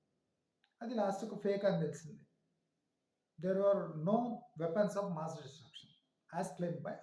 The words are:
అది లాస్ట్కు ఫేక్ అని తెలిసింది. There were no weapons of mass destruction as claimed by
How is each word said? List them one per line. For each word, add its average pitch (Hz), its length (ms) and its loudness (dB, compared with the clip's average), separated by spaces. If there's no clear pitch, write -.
అది 233 180 -6
లాస్ట్కు 202 440 0
ఫేక్ 196 260 2
అని 170 160 2
తెలిసింది. - 380 -8
There 190 220 2
were 190 180 6
no 220 80 6
weapons 180 400 2
of 202 40 -2
mass 160 240 -4
destruction - 480 -18
as 190 80 -2
claimed 170 300 -4
by - 160 -4